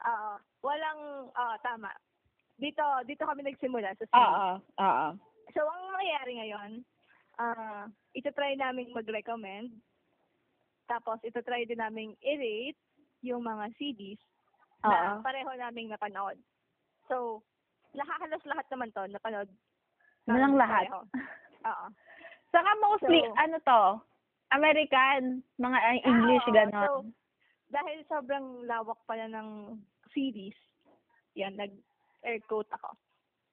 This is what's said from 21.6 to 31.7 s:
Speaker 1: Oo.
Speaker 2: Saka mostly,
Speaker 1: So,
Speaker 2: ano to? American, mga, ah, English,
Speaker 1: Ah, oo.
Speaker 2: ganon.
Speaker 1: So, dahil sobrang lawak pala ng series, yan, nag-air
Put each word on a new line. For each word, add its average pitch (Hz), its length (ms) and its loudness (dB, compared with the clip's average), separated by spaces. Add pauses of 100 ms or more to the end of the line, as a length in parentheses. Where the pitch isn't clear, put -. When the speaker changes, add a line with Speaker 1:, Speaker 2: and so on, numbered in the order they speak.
Speaker 1:
Oo. 208 220 -6 (600)
Speaker 2:
Saka 349 300 4
mostly, 403 440 6
Speaker 1:
So, 233 120 -2
Speaker 2:
ano 311 240 2
to? 240 220 6 (720)
American, 269 880 4 (160)
mga, 247 220 0
ah, 240 200 4
English, 240 460 6
Speaker 1:
Ah, - 20 -4
oo. 226 80 4
Speaker 2:
ganon. 208 240 8
Speaker 1:
So, 196 120 2 (800)
dahil 302 380 -6
sobrang 277 400 -4 (160)
lawak 226 420 -6
pala 226 220 -6
ng 214 480 -12 (340)
series, 214 460 -6 (800)
yan, 190 220 -8
nag-air 202 920 -12